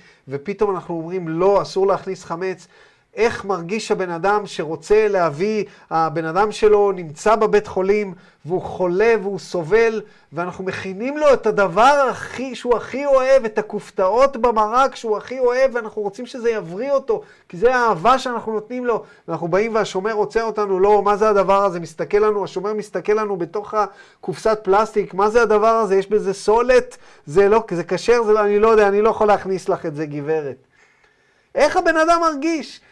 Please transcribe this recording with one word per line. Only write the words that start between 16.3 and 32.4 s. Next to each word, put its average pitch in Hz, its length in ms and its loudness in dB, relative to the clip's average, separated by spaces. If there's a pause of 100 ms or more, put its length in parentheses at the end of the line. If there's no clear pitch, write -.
יבריא 208 420 -6
אותו, 269 300 -2 (260)
כי 180 80 -16
זה 240 200 2
האהבה 233 420 2
שאנחנו 240 340 -6
נותנים 240 340 -6
לו, 226 160 0 (260)
ואנחנו 165 200 -6
באים 214 260 0
והשומר 208 380 -2
עוצר 214 300 -2
אותנו, 208 380 -2
"לא, 202 220 4
מה 202 140 2
זה 214 120 2
הדבר 196 360 4
הזה?" 180 160 -2
מסתכל 170 380 -2
לנו, 208 260 0
השומר 190 300 -6
מסתכל 208 380 -4
לנו 208 240 -2
בתוך 202 380 -8
הקופסת 214 880 -4
פלסטיק, 202 520 0
"מה 196 160 2
זה 233 120 4
הדבר 214 240 4
הזה? 226 300 2
יש 190 140 0
בזה 196 220 0
סולת, 233 640 2 (300)
זה 190 220 4
לא, 220 220 2
זה 170 140 -4
כשר, 226 380 2
זה 214 100 2
לא, 214 80 4
אני 208 180 2
לא 220 100 4
יודע, 214 200 6
אני 202 140 2
לא 220 80 4
יכול 214 160 0
להכניס 190 420 0
לך 175 180 -2
את 151 100 -8
זה, 156 100 -6
גברת." 147 500 -4 (1000)
איך 294 220 2
הבן 349 200 2
אדם 330 240 4
מרגיש? 320 600 -4 (120)